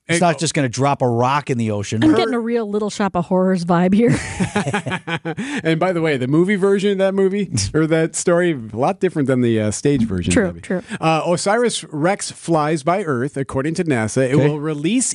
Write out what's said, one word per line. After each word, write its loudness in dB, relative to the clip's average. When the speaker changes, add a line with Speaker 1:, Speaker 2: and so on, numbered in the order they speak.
Speaker 1:
It's 0
Speaker 2:
I 4
Speaker 1:
not -2
just -2
gonna 0
drop -2
a 4
rock 0
in -2
the 0
ocean. -2
Speaker 3:
I'm 6
getting 0
a -2
real -2
Little -2
Shop -2
of 0
Horrors 0
vibe 2
here. 4
Speaker 2:
<laughs> -4
And 0
by 0
the -2
way, 0
the -2
movie 2
version 2
of -2
that 2
movie, 0
or 2
that 2
story, 2
a -8
lot -2
different 0
than 2
the, 2
uh, 0
stage 0
version -2
Speaker 3:
True, 2
Speaker 2:
of -8
that -8
movie. -4
Speaker 3:
true. -10
Speaker 2:
Uh, 0
osiris 0
rex -2
flies 0
by 0
Earth, -2
according -4
to -2
nasa. 0
It 2
Speaker 1:
Okay. 6
Speaker 2:
will -2
release -2